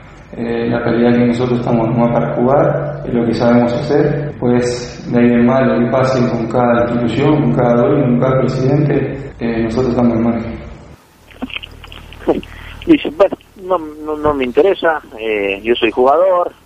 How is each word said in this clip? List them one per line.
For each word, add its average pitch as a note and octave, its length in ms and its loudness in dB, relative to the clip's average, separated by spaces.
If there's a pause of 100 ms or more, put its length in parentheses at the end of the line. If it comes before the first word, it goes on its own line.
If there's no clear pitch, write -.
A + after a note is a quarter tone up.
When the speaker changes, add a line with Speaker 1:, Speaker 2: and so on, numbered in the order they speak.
(360)
Speaker 1:
Eh, A#2 320 -4
la A#2+ 140 -2
calidad A#2 300 2
que A#2+ 140 4
nosotros B2 340 0
estamos A#2 260 0
nomás A#2+ 260 2
para - 220 -2
jugar, - 720 0
es - 80 -4
lo A#2 100 0
que A#2 80 0
sabemos A#2+ 400 2
hacer. C#3+ 680 0
Pues B2 680 -2
de A#2+ 100 2
ahí A#2+ 60 4
en A#2+ 200 4
más, C3 180 2
lo A#2 140 0
que A#2+ 140 0
pase B2 360 0
con A2+ 200 -4
cada A#2+ 420 2
institución, B2+ 500 0
con A#2 140 0
cada A#2+ 220 2
dueño, C3+ 260 2
con A#2+ 180 2
cada C3 200 2
presidente, C#3+ 960 -2
eh, A#2 240 -2
nosotros A#2+ 280 -2
estamos A#2 260 2
en A2+ 80 0
margen. - 400 -4 (1600)
Speaker 2:
<laughs> - 160 -2 (440)
Dice, D#4 300 2
"Bueno, D#4 200 2 (260)
no, F#3 160 -2
no, D3+ 380 -8
no D3+ 180 0
me C3+ 100 -2
interesa, E3 560 2 (180)
eh, G2+ 440 -2
yo A#2 140 0
soy A2 160 0
jugador E3+ 600 2 (140)